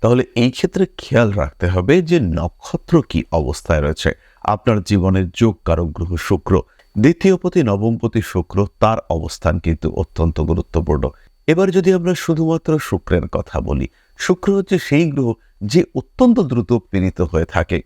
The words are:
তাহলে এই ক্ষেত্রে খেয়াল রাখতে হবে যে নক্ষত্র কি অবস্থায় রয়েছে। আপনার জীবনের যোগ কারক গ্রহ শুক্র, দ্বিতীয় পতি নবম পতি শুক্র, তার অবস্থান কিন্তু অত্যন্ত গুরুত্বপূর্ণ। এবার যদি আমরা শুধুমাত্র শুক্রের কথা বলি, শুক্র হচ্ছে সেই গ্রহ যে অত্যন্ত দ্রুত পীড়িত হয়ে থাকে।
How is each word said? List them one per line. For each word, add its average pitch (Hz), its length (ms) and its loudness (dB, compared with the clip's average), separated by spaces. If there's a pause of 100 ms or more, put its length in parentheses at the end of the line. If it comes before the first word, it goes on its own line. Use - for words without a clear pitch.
তাহলে 123 240 4 (100)
এই 120 160 2
ক্ষেত্রে 185 360 -2 (100)
খেয়াল 113 360 0
রাখতে 87 360 -2
হবে 92 340 2
যে 165 180 2
নক্ষত্র 92 800 -2
কি - 300 -2
অবস্থায় 78 480 -2
রয়েছে। 73 340 -2 (280)
আপনার 107 400 0
জীবনের 92 480 2
যোগ 113 340 0
কারক 85 220 0
গ্রহ 85 300 -6
শুক্র, 92 460 0 (360)
দ্বিতীয় 170 380 4
পতি 175 260 0
নবম 110 360 0
পতি 113 240 -2
শুক্র, 95 440 -2 (140)
তার 110 180 2 (120)
অবস্থান 82 480 -2
কিন্তু 80 320 -2
অত্যন্ত - 500 -2
গুরুত্বপূর্ণ। 78 680 -2 (360)
এবার 180 240 2
যদি 185 220 2
আমরা 180 220 0
শুধুমাত্র 160 640 -2
শুক্রের - 500 -4
কথা - 320 -4
বলি, 65 280 -4 (300)
শুক্র - 340 0
হচ্ছে 196 260 0
সেই 156 320 0
গ্রহ 135 220 -2 (300)
যে 113 220 2 (100)
অত্যন্ত 240 460 2
দ্রুত 120 320 -2
পীড়িত 92 480 -2
হয়ে 82 240 0
থাকে। 85 420 -2